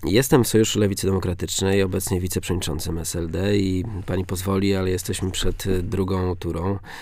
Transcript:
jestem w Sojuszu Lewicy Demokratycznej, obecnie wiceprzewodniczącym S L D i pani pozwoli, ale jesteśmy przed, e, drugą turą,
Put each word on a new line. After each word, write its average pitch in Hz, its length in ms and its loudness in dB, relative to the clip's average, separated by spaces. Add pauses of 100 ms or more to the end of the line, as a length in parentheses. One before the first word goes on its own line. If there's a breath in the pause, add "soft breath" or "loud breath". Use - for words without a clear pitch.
jestem 120 400 4
w - 40 -2
Sojuszu 110 300 4
Lewicy 98 280 0
Demokratycznej, 95 760 2
obecnie 95 380 0
wiceprzewodniczącym 82 800 -2
S - 180 -6
L 85 140 -4
D 98 260 0
i 92 280 0 (220)
pani 92 200 -2
pozwoli, 98 480 0
ale 92 160 0
jesteśmy 92 400 -2
przed, - 360 -2
e, 92 160 2
drugą 92 540 0
turą, 87 420 -2 (240 loud breath)